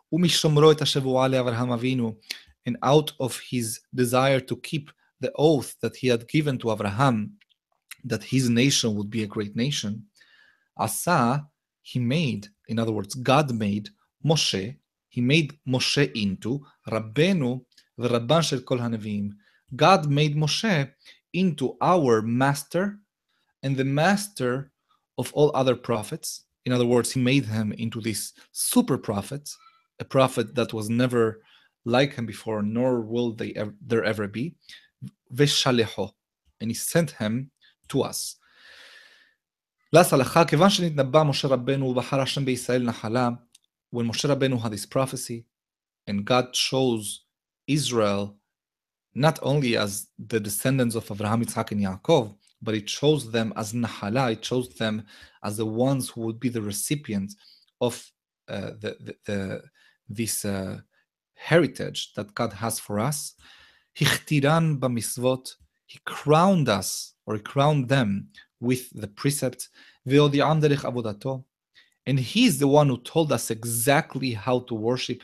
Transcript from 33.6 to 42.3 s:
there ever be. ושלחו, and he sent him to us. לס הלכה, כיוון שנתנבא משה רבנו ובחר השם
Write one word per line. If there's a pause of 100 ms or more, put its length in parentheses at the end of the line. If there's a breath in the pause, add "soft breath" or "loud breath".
there
ever
be. (760 loud breath)
ושלחו, (480)
and
he
sent
him (380 soft breath)
to
us. (1600 loud breath)
לס
הלכה,
כיוון
שנתנבא
משה
רבנו
ובחר
השם